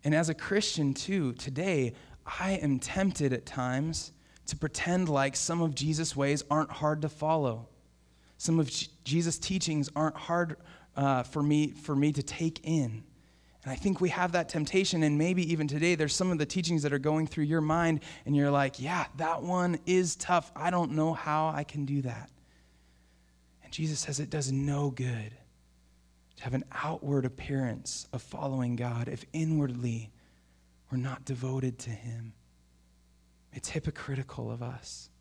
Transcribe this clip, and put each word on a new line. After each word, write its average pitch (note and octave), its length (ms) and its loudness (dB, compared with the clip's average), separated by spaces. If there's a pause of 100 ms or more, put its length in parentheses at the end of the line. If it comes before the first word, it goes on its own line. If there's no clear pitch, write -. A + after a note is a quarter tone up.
And D3+ 120 4
as D#3+ 140 4
a D#3+ 40 0
Christian D#3+ 600 0
too, D#3 400 0
today, C3+ 600 0 (460)
I F#3+ 140 0
am C#3+ 260 0
tempted D#3+ 540 0
at B2 120 -4
times C3+ 640 -2 (360)
to - 80 -6
pretend E3+ 540 0
like C#3 260 2
some E3+ 260 0
of D#3+ 140 0
Jesus' D#3 400 -2
ways C#3 360 2
aren't D3+ 200 2
hard D3+ 320 0
to D#3 60 0
follow. C#3+ 580 0 (680)
Some E3 220 2
of C#3+ 100 2
J-, - 180 -6 (160)
Jesus' E3 340 0
teachings D#3 580 0
aren't D#3 200 0
hard, E3+ 420 -2 (380)
uh, C3+ 280 2
for D3+ 180 -2
me, D3+ 300 4
for - 240 -4
me C#3+ 180 6
to C#3+ 100 0
take - 400 -4
in. C3 400 0 (600)
And C3 100 -6
I - 20 -6
think G3 240 0
we F3+ 100 4
have F3+ 220 0
that F3 160 2
temptation, E3+ 560 2
and D3 140 4
maybe E3+ 340 2
even D#3 160 2
today D3+ 280 2
there's D3+ 200 0
some F#3 160 2
of E3+ 60 2
the D3 80 2
teachings E3 380 0
that C#3+ 100 2
are C#3+ 60 2
going D3+ 280 2
through D#3 160 -2
your D#3 160 2
mind, D#3+ 400 2 (260)
and C#3 80 2
you're C#3+ 180 6
like, C#3 280 2
"Yeah, E3 260 -2 (120)
that D#3+ 260 -2
one F3+ 420 2
is F#3 300 4
tough. - 400 0
I D#3+ 140 0
don't F3 240 2
know D#3 200 4
how D#3 360 0
I D3 160 -2
can D3 180 -6
do C#3 200 0
that." A#2 260 -6 (1300)
And - 100 -16
Jesus D#3 260 -2
says D3 220 -4
it D3 80 -6
does C#3+ 200 -2
no C#3+ 420 2
good A#2 420 -4 (1040)
to - 60 -16
have B2 100 -4
an C3 180 0
outward C#3+ 540 0
appearance C3 880 -4
of C3 80 -6
following B2+ 560 -2
God A#2+ 320 -2
if - 240 -8
inwardly B2 760 0 (800)
we're B2+ 80 -2
not B2+ 280 -4
devoted B2+ 540 -2
to - 100 -12
him. A2+ 420 -8 (1200)
It's - 180 -10
hypocritical C3+ 800 -4
of A#2 140 -6
us. - 460 -12 (120)